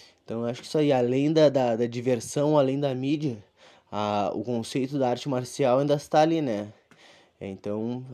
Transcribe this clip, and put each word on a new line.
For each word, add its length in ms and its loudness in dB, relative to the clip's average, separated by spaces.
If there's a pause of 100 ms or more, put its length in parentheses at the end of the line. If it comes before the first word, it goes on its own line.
(240)
Então, 160 -8
eu 60 -4
acho 140 -6
que 60 -20
isso 100 -6
aí, 140 4
além 420 2
da, 160 6
da, 280 2
da 100 0
diversão, 720 0
além 220 2
da 120 -2
mídia, 460 -4 (540)
a, 420 0
o 80 -6
conceito 560 -4
da 120 2
arte 180 -4
marcial 500 0
ainda 160 2
está 280 2
ali, 200 2
né? 300 -4 (680)
Então, 720 -6